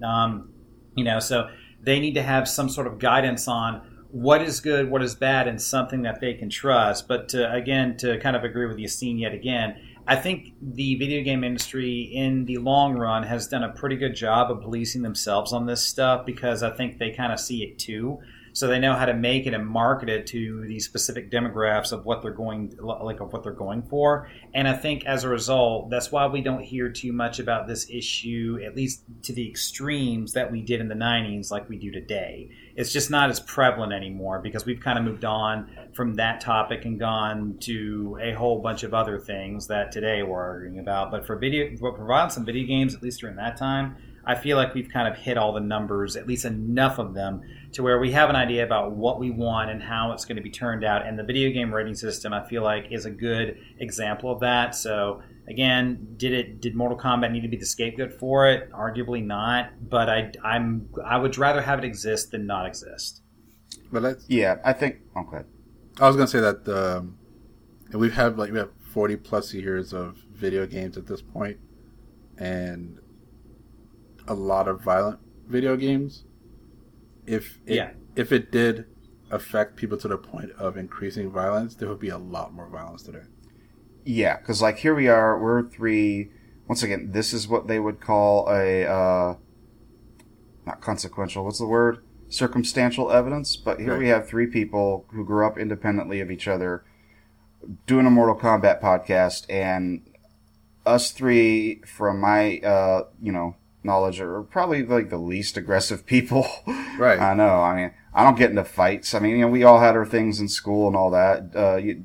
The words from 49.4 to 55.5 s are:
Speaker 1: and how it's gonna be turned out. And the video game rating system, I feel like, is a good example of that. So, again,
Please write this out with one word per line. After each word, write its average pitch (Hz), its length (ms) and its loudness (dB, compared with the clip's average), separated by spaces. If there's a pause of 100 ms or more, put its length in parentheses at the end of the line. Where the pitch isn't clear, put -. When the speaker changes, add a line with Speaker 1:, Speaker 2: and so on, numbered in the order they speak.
Speaker 1:
and 107 140 -8
how 113 300 -2
it's 110 100 -10
gonna 110 160 -8
be 101 100 -10
turned 113 360 -4
out. 104 200 2
And 110 140 -8
the 107 60 -8
video 131 260 0
game 120 220 -2
rating 107 220 -2
system, 107 360 -8
I 101 160 -4
feel 117 160 -4
like, 107 260 0
is 110 160 -8
a 107 60 -10
good 113 460 -4 (220)
example 110 520 -6
of 113 80 -6
that. 123 360 2
So, 104 460 -4 (280)
again, 127 640 0